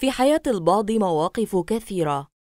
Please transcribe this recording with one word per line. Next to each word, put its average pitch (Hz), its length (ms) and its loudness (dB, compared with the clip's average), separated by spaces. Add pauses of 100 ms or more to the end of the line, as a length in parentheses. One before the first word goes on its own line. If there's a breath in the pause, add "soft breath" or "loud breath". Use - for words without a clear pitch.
في 262 100 2
حياة 294 360 2
البعض 202 440 0
مواقف 190 640 0
كثيرة، 170 720 -4 (180)